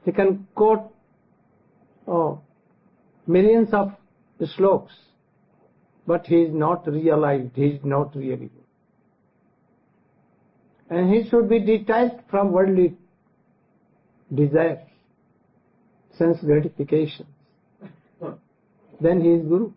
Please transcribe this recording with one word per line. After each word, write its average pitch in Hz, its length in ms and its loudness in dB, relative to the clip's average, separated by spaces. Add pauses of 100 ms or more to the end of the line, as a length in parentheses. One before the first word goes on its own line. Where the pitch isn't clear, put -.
He 185 60 -2
can 196 420 -2
quote, 214 400 0 (1120)
oh, 165 340 -4 (840)
millions 214 480 4
of 196 200 -2 (640)
sloks, 190 380 0 (1120)
but 170 200 -2
he 170 100 0
is 165 180 2
not 160 340 -2
realized, 151 680 0
he 139 120 0
is 143 160 -4
not 143 320 -4
really 127 340 -8
good. - 140 -20 (2250)
And 180 240 0
he 226 160 0
should 233 200 2
be 226 100 4
detached 220 580 0 (120)
from 196 220 0
worldly 185 440 2 (1400)
desires, 151 520 0 (1300)
sense 165 240 0
gratifications. 151 880 -2 (1700)
Then 170 220 2
he 170 80 4
is 170 140 4
Guru. 185 340 -2